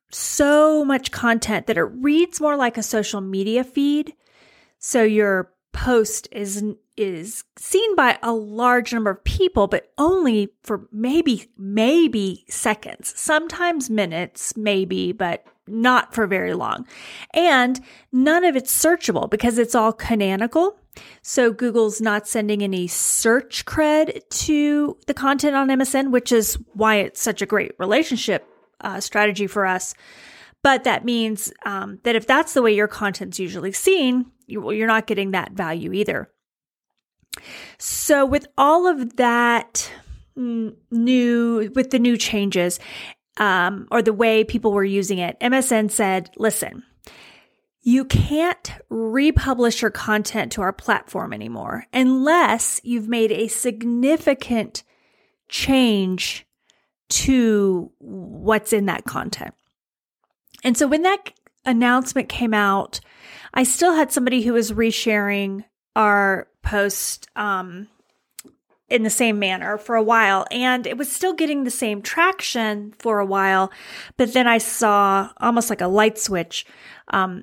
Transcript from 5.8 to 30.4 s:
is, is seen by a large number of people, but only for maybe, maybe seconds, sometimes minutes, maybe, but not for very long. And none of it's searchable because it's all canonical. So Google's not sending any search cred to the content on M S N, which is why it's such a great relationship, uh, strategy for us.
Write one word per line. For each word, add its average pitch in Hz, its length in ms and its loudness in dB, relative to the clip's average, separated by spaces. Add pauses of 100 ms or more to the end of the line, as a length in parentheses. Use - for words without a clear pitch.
is, 202 320 -8 (340)
is 196 480 -6 (140)
seen 403 380 0
by 262 260 4
a 233 100 -2
large 226 600 0
number 220 180 0
of - 140 -6
people, 359 420 2
but - 320 -2
only 277 520 2 (120)
for 202 300 -8
maybe, 254 540 0 (120)
maybe 220 920 2
seconds, - 680 -6
sometimes 320 760 -2
minutes, 180 640 -4
maybe, 190 560 -2
but 185 320 -4 (220)
not 226 480 0
for 220 120 0
very 180 280 -2
long. 175 320 -6 (460)
And 262 480 4 (320)
none 302 320 4
of 320 100 4
it's 254 180 -2
searchable 277 580 0
because 226 280 0
it's 233 160 2
all 220 180 4
canonical. 226 840 0 (460)
So 233 320 2
Google's 220 480 0
not 208 260 -2
sending 208 340 -2
any 185 240 -2
search - 800 0
cred 311 640 0
to 294 800 0
the 277 80 0
content 277 420 0
on 269 140 2
M 269 100 2
S 262 140 0
N, 269 160 0
which 247 220 2
is 220 260 2 (160)
why 214 220 2
it's - 260 -2
such 226 180 -4
a 196 60 -4
great - 320 -2
relationship, 220 680 0 (360)
uh, 196 180 -8
strategy 208 460 0
for 196 180 -2
us. 185 300 -4 (680)